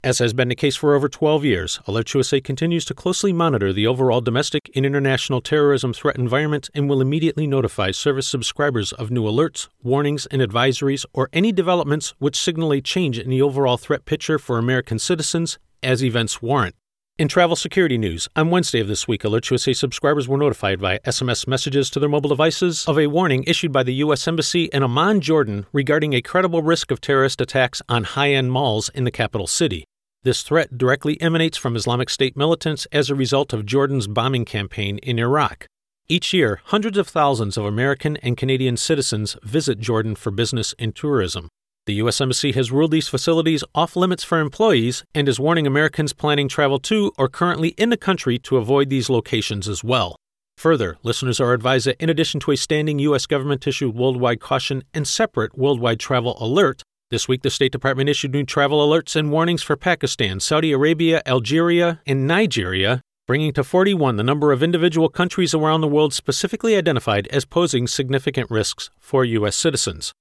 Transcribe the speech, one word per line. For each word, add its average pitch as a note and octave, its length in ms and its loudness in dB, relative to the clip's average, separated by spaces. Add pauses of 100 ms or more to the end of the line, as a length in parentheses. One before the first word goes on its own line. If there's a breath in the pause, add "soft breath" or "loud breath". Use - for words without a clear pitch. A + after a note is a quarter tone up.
As B2 160 0
has A#2+ 120 2
been B2 160 0
the B2 80 -2
case C#3+ 200 0
for D3 180 2
over C#3+ 160 2
twelve D3+ 340 0
years, F2 440 0
Alerts A2 260 -4
U C#3 60 2
S C3 120 0
A C#3 80 2
continues D#3+ 460 -2
to - 80 -10
closely F#3 400 0
monitor C3 400 2
the G#2 140 2
overall B2+ 340 2
domestic B2+ 540 -2
and C3+ 100 0
international C3+ 560 0
terrorism C#3+ 500 2
threat C#3+ 260 -2
environment C#3 580 -2
and C#3+ 120 0
will C#3 140 2
immediately D3+ 460 0
notify A#2 420 0
service C3+ 380 -2
subscribers B2+ 680 -2
of A2 160 -8
new A#2+ 140 -2
alerts, B2 440 -2 (140)
warnings, C#3 460 0
and C3+ 120 -2
advisories, C3 640 0 (100)
or C3 200 -2
any G3+ 180 2
developments E3 680 0
which C#3+ 200 -2
signal D#3+ 320 0
a C#3 80 2
change C#3 380 -2
in B2+ 140 -6
the C3 100 2
overall C3+ 340 2
threat - 300 -4
picture D#3 320 -2
for A#2+ 220 -2
American A#2+ 400 0
citizens E3 580 -2 (240)
as B2+ 220 0
events A#2 400 -2
warrant. B2 320 0 (420)
In D3+ 100 0
travel E3+ 280 4
security D#3 420 0
news, F2 380 -4
on D#3 160 2
Wednesday F3 280 0
of G2+ 80 0
this G#2 200 -4
week, A2 160 -2
Alerts A2 260 0
U C3 60 2
S - 120 0
A C3 60 2
subscribers C#3 540 0
were C3+ 100 0
notified G#2+ 420 0
via F#2+ 240 -2
S D3 200 -2
M B2+ 80 -2
S - 160 -4
messages C3+ 420 0
to C#3+ 100 -4
their D3 80 2
mobile D3 220 0
devices D#3+ 580 0
of D#3 120 2
a D3 80 4
warning D3 400 0
issued E3 240 0
by C3 100 2
the B2+ 140 -2
U D3+ 180 2
S - 140 -2
Embassy E3 380 0
in C#3 180 0
Amman, D#3+ 380 2
Jordan, B2+ 520 0
regarding D3 400 0
a A#2+ 80 2
credible F3 400 0
risk D#3+ 300 0
of B2 100 -2
terrorist C3+ 400 2
attacks B2+ 480 0
on A#2+ 140 0
high-end C#3 480 0
malls B2 380 0
in C3 140 -4
the A#2 80 0
capital G#2+ 360 -4
city. F#2+ 360 -2 (400)
This B2+ 200 0
threat D3+ 340 0
directly C#3 440 0
emanates E3 360 2
from A#2 180 -2
Islamic A#2+ 340 -2
State C3+ 260 0
militants D#3 560 0
as D3 180 2
a C#3+ 60 0
result C3+ 380 0
of G#2+ 120 -4
Jordan's C3+ 420 0
bombing A#2+ 380 0
campaign G2+ 520 -4
in A#2+ 220 -4
Iraq. C3 460 0 (420)
Each - 260 -2
year, A#2+ 320 2
hundreds G#3 320 0
of F#3+ 100 0
thousands B2+ 480 0
of G#2+ 100 -4
American C3+ 520 -2
and A#2+ 180 -4
Canadian C3 420 0
citizens A2+ 640 -2
visit B2+ 380 -2
Jordan A2 360 -2
for - 140 -6
business A2+ 480 -4
and A2 180 -4
tourism. F#2 540 -2 (360)
The G#2 80 -2
U G#2+ 160 0
S - 100 -2
Embassy C3 320 0
has B2 220 -2
ruled D#3 180 2
these D#3+ 160 0
facilities D#3+ 560 0 (100)
off D#3+ 220 0
limits F3+ 300 0
for D#3+ 160 0
employees C#3+ 640 0 (100)
and C#3+ 140 2
is A#2+ 100 0
warning D#3 260 2
Americans D3+ 460 0
planning C#3+ 380 0
travel C#3 300 2
to G#3 380 0
or C3 120 2
currently E3 480 0
in A3 140 2
the A#3+ 40 4
country E3 440 0
to - 180 0
avoid C3+ 320 2
these C3+ 200 0
locations G#2+ 600 -2
as G2 160 -6
well. A2 320 0 (400)
Further, A#2 460 0
listeners A#2+ 360 -2
are B2 140 2
advised B2 340 0
that C3+ 160 -2
in D#3+ 60 2
addition D#3 320 -2
to D3+ 100 -2
a C#3 60 2
standing D3+ 420 -2
U D3 160 2
S C3+ 100 -2
government-issued C3+ 680 -2
worldwide B2 460 0
caution C3+ 420 -4 (100)
and D3+ 140 -4
separate - 500 -2
worldwide B2 440 0
travel B2 400 0
alert, C3+ 400 2 (280)
this A#2 200 -4
week B2+ 120 0
the C3+ 80 -2
State B2+ 220 0
Department C3+ 380 0
issued C#3+ 240 -2
new C#3+ 100 0
travel C#3+ 420 2
alerts D#3 300 2
and D3+ 160 0
warnings E3 320 2
for D3 140 0
Pakistan, A#2 640 -2
Saudi D#3 320 2
Arabia, D#3+ 520 2
Algeria, E3 800 2
and C3+ 220 0
Nigeria, A#2+ 720 0 (260)
bringing C#3+ 280 0
to C#3+ 100 0
forty-one F3+ 540 2
the G#2+ 80 0
number D3 260 4
of C3 100 2
individual E3 460 2
countries F3 460 0
around D#3 260 2
the D#3 80 0
world D3 260 2
specifically G#3+ 600 -2
identified B2 520 0
as C3+ 180 -2
posing C3+ 420 0
significant C3 640 -2
risks - 380 -2 (100)
for C3 240 0
U A2+ 240 2
S G2 80 -2
citizens. - 640 -2